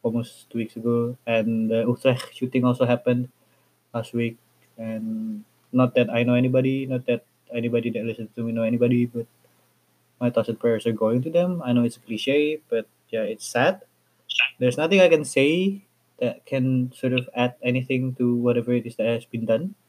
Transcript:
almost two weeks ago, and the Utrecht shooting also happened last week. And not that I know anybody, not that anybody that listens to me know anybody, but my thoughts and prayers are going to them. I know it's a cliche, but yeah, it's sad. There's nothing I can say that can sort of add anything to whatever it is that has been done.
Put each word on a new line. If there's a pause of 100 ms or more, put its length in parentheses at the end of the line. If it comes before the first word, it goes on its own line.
almost
two
weeks
ago,
and
the
Utrecht
shooting
also
happened (640)
last
week. (400)
And (300)
not
that
I
know
anybody,
not
that (260)
anybody
that
listens
to
me
know
anybody,
but (920)
my
thoughts
and
prayers
are
going
to
them.
I
know
it's
a
cliche,
but (220)
yeah,
it's
sad. (760)
There's
nothing
I
can
say (360)
that
can
sort
of
add
anything
to
whatever
it
is
that
has
been
done. (140)